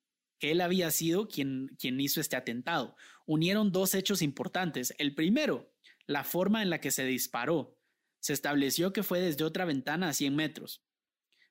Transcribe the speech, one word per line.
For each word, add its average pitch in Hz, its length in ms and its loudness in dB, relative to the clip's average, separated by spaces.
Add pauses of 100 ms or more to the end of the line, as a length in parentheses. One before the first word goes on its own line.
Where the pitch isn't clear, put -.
(400)
que 143 120 0
él 175 100 4
había 175 300 2
sido 170 360 0
quien, 135 520 -4
quien 131 200 -2
hizo 139 220 0
este 143 140 -4
atentado. 127 600 -4 (300)
Unieron 185 460 4
dos 185 240 2
hechos 190 260 0
importantes. 139 760 -2
El 143 160 -2
primero, 185 600 0 (320)
la 143 180 -2
forma 196 380 2
en 196 80 2
la 160 100 0
que 135 120 -4
se 135 140 -2
disparó. 127 760 -2 (400)
Se - 120 -2
estableció 143 600 2
que 214 100 0
fue 180 160 0
desde 160 240 0
otra 170 220 0
ventana 156 420 -2
a 143 60 -2
cien 139 200 0
metros, 151 480 -4 (680)